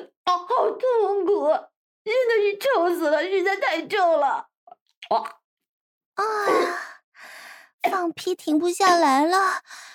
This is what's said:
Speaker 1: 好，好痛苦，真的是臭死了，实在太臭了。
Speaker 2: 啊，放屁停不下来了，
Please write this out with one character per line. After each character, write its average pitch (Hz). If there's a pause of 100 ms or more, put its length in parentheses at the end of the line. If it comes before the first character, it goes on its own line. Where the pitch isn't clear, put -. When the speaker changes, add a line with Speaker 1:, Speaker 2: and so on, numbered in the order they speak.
(260)
Speaker 1:
好， 359
好 480
痛 403
苦， 330 (560)
真 480
的 453
是 403
臭 370
死 330
了， 302
实 370
在 392
太 330
臭 349
了。 269 (580)
Speaker 2:
啊， - (1700)
放 359
屁 -
停 311
不 349
下 359
来 285
了， 370 (320)